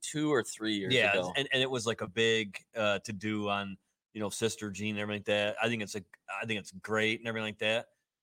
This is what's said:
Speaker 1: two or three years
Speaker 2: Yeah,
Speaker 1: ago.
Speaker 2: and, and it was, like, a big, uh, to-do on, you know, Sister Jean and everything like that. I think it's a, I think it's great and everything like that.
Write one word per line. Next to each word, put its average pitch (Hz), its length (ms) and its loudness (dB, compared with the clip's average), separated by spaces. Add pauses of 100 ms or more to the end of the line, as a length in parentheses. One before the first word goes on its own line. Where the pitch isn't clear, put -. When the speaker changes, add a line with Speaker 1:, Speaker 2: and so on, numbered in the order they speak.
Speaker 1:
two 151 300 -2
or 120 100 4
three 110 320 -4
years 101 180 0
Speaker 2:
Yeah, 110 200 6
Speaker 1:
ago. 92 240 2
Speaker 2:
and, 139 160 0
and 131 100 4
it 131 80 0
was, 120 160 -2
like, 113 160 0
a 104 60 -4
big, 110 500 2 (180)
uh, 104 280 2
to-do 104 440 -2
on, 101 300 -2 (360)
you 110 60 -8
know, 101 100 -2
Sister 107 400 -2
Jean 104 260 -4
and - 40 -2
everything 104 200 -2
like 98 60 -10
that. 104 360 2
I 113 60 2
think 113 140 0
it's 98 120 -8
a, 101 80 -6 (400)
I - 40 -4
think 110 120 -2
it's - 140 -10
great 110 480 2
and 117 80 -6
everything 110 200 -4
like 104 120 -8
that. 113 260 2 (360)